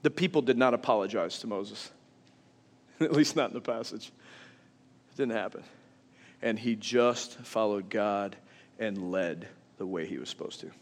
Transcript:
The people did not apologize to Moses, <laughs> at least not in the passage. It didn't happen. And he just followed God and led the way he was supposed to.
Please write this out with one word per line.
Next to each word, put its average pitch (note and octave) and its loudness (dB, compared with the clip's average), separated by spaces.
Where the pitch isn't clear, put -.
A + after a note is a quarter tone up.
The C#3 6
people D#3 2
did A#2+ 4
not B2 6
apologize G2+ 0
to - -10
Moses, G#2 -6
<laughs> - -20
at D#3+ 4
least D3 4
not C3 2
in - -10
the A#2+ -4
passage. A2+ -6
It - -14
didn't A#2+ 0
happen. G#2 -4
And A2 0
he A#2 0
just A#2+ 2
followed G#2 0
God G2+ 0
and G2 -4
led F2+ -2
the F#2+ -4
way F2 -4
he C2 -6
was - -10
supposed - -10
to. - -12